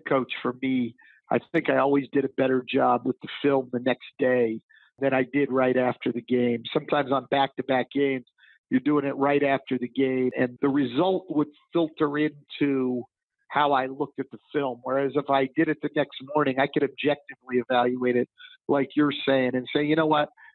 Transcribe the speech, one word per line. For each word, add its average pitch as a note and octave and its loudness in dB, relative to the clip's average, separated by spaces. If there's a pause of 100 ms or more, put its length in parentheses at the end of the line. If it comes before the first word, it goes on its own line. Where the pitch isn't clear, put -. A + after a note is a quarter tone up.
coach, C3 0
for B2 -4
me, B2+ -2 (360)
I - 2 (140)
think E3 -2
I C3+ 2
always C#3 2
did C#3 2
a C3+ -4
better C3 0
job B2+ 2
with C3 -2
the - -14 (140)
film C3+ 0
the B2 -4
next B2 -4 (120)
day B2 0 (380)
than C3+ 0
I C3 0
did C#3 0
right B2+ 2
after B2+ -2
the A#2 -6
game. A#2+ 0 (100)
Sometimes C#3 -2
on B2+ -2
back-to-back C3+ -2
games, C3+ 0 (460)
you're B2+ 2
doing C#3+ 0
it C#3 -4
right C#3+ 2
after C3+ -2
the B2 -2
game, C3 0
and B2 -2
the C#3+ 2
result C#3+ 0
would D3 0 (240)
filter D#3 0
into C#3 -2 (460)
how C#3+ 2
I C3 2
looked C3+ -8
at C3+ -8
the A2 -18 (140)
film. C3 -4
Whereas C3+ 0
if C#3 -2
I C3+ 2
did D#3 2
it D3+ -2
the D3 -4
next C#3+ -4 (160)
morning, C#3 2
I C#3 2
could C#3+ -2
objectively B2+ -4
evaluate B2 2
it, A#2+ 2 (380)
like C#3 0
you're D3 4 (140)
saying, C3 2
and B2+ -2
say, D3 2
"You D#3 2
know D#3+ 2
what? D3+ 2 (240)